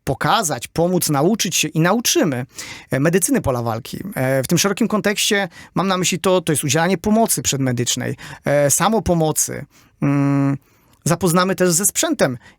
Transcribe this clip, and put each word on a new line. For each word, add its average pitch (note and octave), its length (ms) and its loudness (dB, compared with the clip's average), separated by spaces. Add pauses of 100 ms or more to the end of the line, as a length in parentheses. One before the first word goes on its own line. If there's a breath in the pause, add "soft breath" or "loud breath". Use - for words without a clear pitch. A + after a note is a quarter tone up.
pokazać, D3+ 640 -2
pomóc, E3+ 400 0
nauczyć D#3+ 480 0
się D#3 120 -2
i D#3+ 120 -2
nauczymy, F3+ 680 0 (440 loud breath)
e, C3 100 0
medycyny F#3 400 2
pola B2 220 0
walki. A#2 360 -6 (160)
E, C3 280 0
w B2 40 -6
tym E3+ 120 2
szerokim G3 300 0
kontekście G3+ 600 0 (260 loud breath)
mam F#3 140 0
na F#3 100 0
myśli F3+ 200 0
to, F#3 220 2
to E3+ 120 0
jest C#3+ 120 -2
udzielanie E3+ 340 0
pomocy G#3+ 440 2
przedmedycznej, B2 760 -2 (280 loud breath)
e, C#3+ 260 2
samopomocy. E3 960 0 (380 soft breath)
Mm, C#3 560 2 (460 soft breath)
zapoznamy F3+ 500 2
też F3+ 160 2
ze F3+ 160 0
sprzętem, G3 520 0 (200 loud breath)